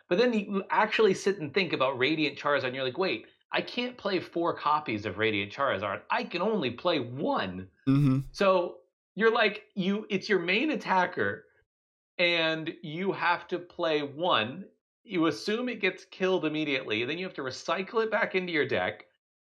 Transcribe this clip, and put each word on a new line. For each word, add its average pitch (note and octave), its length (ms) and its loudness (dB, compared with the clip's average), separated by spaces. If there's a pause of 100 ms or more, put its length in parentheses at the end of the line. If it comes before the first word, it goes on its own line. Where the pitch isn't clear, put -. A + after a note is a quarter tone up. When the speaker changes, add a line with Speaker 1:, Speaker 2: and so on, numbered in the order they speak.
Speaker 1:
But F3+ 120 2
then B3 120 4
you G3 380 -2
actually G#3 440 4
sit G3 260 0
and D3+ 140 -6
think F3 200 0
about C3 260 0
Radiant C#3+ 400 0
Charizard, C#3 280 0
and B2 80 -4
you're C3+ 100 -4
like, B2 120 -4
"Wait, E3 280 -2 (260)
I D#3+ 80 0
can't B3 380 -6
play G3 240 -2
four E3+ 320 -2
copies D3 520 -2
of F#2+ 120 -4
Radiant G#2 340 0
Charizard. G2+ 480 -2 (100)
I A#3+ 140 0
can F3 180 -6
only F#3 300 0
play E3+ 300 0
one." A#2+ 680 -4 (220)
Speaker 2:
Mm-hmm. C3+ 300 4 (120)
Speaker 1:
So F#3+ 460 2 (380)
you're A3 180 6
like, G#3+ 300 2 (120)
you, G3+ 340 0
it's G3 200 -2
your F#3+ 100 4
main G#3 320 0
attacker, F3+ 720 0 (760)
and E3 600 2
you F3 300 -2
have E3 380 -2
to F3+ 100 -2
play E3 420 -2
one. C#3 640 0 (400)
You F3 220 2
assume G#3+ 420 0
it A3+ 140 -6
gets F#3 240 -2
killed F#3 400 0
immediately, C3 580 0
then D3 140 -4
you F#3 80 -6
have F3+ 100 -10
to D#3 60 -8
recycle F3+ 600 -2
it A3 100 -2
back G#3+ 220 0
into F3+ 200 0
your D3 120 2
deck, F#2 380 -2 (400)